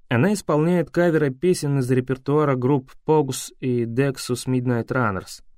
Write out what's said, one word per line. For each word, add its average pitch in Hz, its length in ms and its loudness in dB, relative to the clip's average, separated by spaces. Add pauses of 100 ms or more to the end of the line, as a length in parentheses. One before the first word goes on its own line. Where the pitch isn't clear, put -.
Она 135 240 2
исполняет 165 580 0
каверы 156 400 2
песен 143 480 0
из 123 100 -2
репертуара 131 680 0
групп 127 340 0 (160)
Pogues 151 540 0
и 123 240 -2
Dexus 127 640 -4
Midnight 123 400 -2
Runners. 104 520 -4 (180)